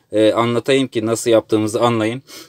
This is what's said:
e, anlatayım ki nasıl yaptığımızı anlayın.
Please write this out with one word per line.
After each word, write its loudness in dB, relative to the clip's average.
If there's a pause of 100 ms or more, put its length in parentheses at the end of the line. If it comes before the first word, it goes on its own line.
(120)
e, 4
anlatayım 0
ki -4
nasıl -2
yaptığımızı 0
anlayın. -2 (260)